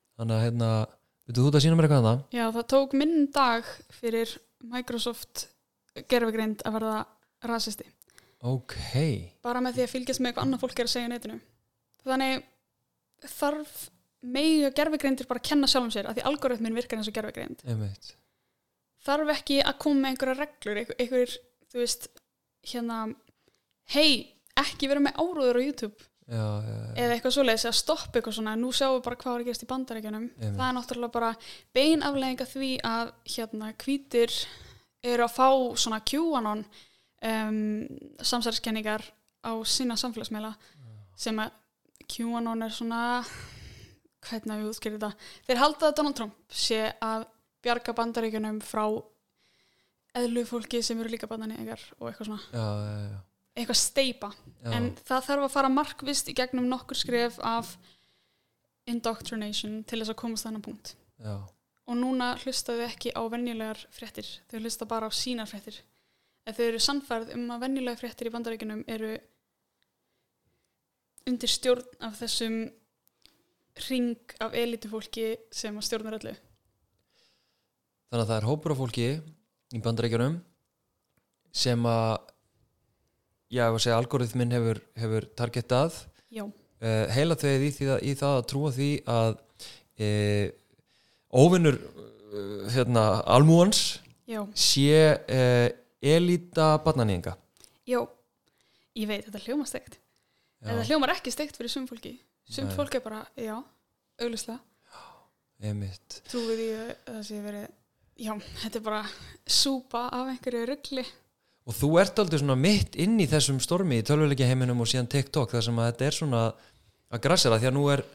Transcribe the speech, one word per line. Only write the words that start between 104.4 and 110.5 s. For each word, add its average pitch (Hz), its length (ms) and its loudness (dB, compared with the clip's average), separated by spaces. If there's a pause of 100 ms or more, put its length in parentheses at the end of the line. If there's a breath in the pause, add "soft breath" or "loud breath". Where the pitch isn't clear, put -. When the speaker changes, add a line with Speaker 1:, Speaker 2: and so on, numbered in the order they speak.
Speaker 1:
Einmitt. 104 680 -8
Speaker 2:
Trúið 226 300 -4
í 226 160 -4
að 226 200 -10 (120)
það 220 180 -12
sé 208 180 -10
verið, 208 260 -10 (500)
já, 220 140 -8 (300)
þetta 220 140 -6
er 226 40 -4
bara 214 220 -4 (440 loud breath)
súpa 262 560 0 (100)
af 254 160 -4
einhverju 240 400 -6